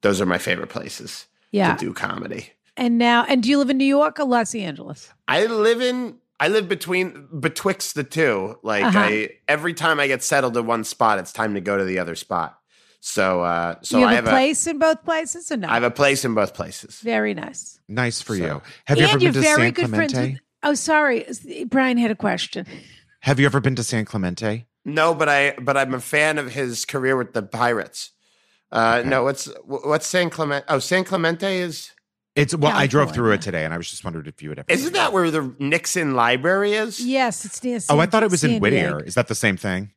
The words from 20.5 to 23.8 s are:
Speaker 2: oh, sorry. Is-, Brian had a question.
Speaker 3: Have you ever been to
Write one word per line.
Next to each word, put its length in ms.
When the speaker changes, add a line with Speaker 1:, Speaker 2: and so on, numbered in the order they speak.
Speaker 2:
oh, 120
sorry. 480
Is-, 460
Brian 300
had 140
a 40
question. 480
Speaker 3:
Have 180
you 60
ever 140
been 160
to 60